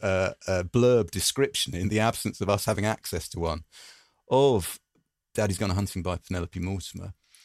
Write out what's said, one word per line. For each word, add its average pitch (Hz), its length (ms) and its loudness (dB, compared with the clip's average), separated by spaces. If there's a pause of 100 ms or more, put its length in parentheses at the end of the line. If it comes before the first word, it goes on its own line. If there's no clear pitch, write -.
uh, 95 280 2 (160)
a 92 180 2
blurb 120 460 4
description - 640 -2
in 90 140 -2
the 107 100 2
absence 110 420 0
of 95 80 -2
us 101 160 2
having 101 220 0
access - 440 -4
to - 100 -8
one 80 240 -4 (680)
of 127 500 4 (540)
Daddy's 101 240 0
Gone 101 120 0
Hunting 95 320 -2
by 90 140 -2
Penelope 87 420 -6
Mortimer. 90 540 -6 (320)